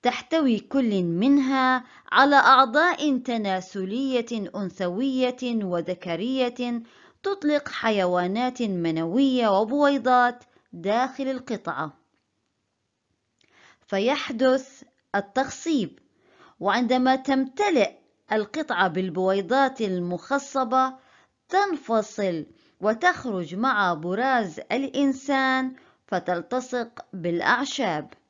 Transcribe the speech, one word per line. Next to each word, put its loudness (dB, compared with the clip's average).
تحتوي 0
كل 0
منها 2
على 6
أعضاء 6
تناسلية -4
أنثوية -2
وذكرية -4
تطلق -2
حيوانات 0
منوية 2
وبويضات 2
داخل -2
القطعة، -8
فيحدث 0
التخصيب، -2
وعندما 2
تمتلئ 2
القطعة 0
بالبويضات 0
المخصبة -2
تنفصل -2
وتخرج 0
مع 0
براز -2
الإنسان 0
فتلتصق -4
بالأعشاب -2